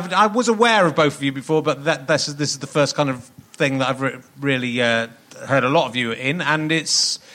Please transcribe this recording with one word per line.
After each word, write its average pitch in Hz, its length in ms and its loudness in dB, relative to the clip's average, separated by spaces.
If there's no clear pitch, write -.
I've, 185 80 -8
I 202 140 6
was 233 200 0
aware 220 380 4
of 151 100 0
both 151 220 2
of 139 60 -6
you 139 100 -2
before, 156 280 0
but 139 220 -2
that, 147 240 -2
this 151 220 0
is, 143 80 -10
this 143 140 -2
is 143 80 -10
the 143 80 -8
first 143 280 0
kind 147 140 0
of 123 160 -8
thing 135 260 0
that 131 100 0
I've 131 120 -4
re-, 127 160 -2
really, 127 420 -2
uh, 117 260 0
heard 127 180 2
a 127 40 0
lot 147 180 2
of 120 100 -8
you 117 160 -2
in, 131 280 -4
and 156 300 0
it's, - 480 -2